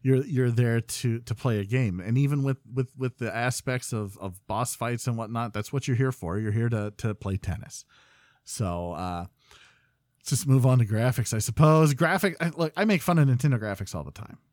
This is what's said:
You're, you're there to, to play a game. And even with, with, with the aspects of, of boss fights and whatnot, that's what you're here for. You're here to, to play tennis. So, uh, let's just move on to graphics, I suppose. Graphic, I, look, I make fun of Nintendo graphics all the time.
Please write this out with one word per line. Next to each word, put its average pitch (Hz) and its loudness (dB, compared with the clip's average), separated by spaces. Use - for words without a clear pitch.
You're, 131 4
you're 127 0
there 117 2
to, 117 -4
to 120 -6
play 113 0
a 101 -2
game. 107 0
And 107 0
even 143 2
with, 135 -2
with, 127 -2
with 127 -4
the 110 -4
aspects 123 -4
of, 104 -6
of 92 -10
boss 110 -2
fights 117 -4
and 117 -2
whatnot, 113 -6
that's 107 -6
what 139 -2
you're 127 2
here 131 2
for. 87 -6
You're 107 -2
here 117 2
to, 104 -2
to 110 -2
play 98 -4
tennis. - -8
So, 87 -4
uh, 87 -6
let's - -12
just 135 0
move 131 6
on 127 6
to 117 4
graphics, 110 0
I 110 0
suppose. 151 4
Graphic, 170 0
I, 165 0
look, 160 -2
I 196 2
make 202 4
fun 170 4
of 143 6
Nintendo 127 4
graphics 101 -6
all 80 -6
the 71 -12
time. - -16